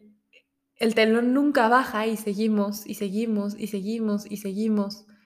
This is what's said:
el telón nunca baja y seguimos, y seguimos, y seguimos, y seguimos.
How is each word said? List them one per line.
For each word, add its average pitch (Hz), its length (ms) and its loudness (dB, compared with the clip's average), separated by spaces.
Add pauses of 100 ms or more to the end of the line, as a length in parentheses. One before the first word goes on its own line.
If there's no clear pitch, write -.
(760)
el 226 220 0
telón 226 360 4
nunca 277 360 4
baja 233 400 2
y 226 80 -2
seguimos, 208 680 -2
y 220 100 -10
seguimos, 208 640 -2
y 208 120 -6
seguimos, 208 600 -4
y 208 100 -8
seguimos. 202 680 -2 (200)